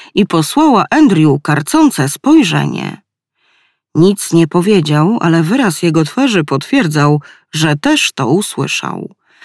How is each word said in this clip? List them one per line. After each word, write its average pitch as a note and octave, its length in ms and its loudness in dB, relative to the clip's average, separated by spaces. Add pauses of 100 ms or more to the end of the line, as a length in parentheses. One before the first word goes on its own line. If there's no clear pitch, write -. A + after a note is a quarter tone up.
(140)
i G#3 120 2
posłała A3 640 2
Andrew D#3+ 520 2
karcące D3+ 680 0
spojrzenie. D#3+ 920 0 (920)
Nic F#3 380 2
nie E3 160 4
powiedział, F3 720 0
ale E3 220 0
wyraz G3+ 400 -2
jego D#3+ 220 0
twarzy G#3+ 400 -2
potwierdzał, D3 760 0 (320)
że D#3 240 -2
też D4 380 -2
to B2 140 -4
usłyszał. - 840 -4 (300)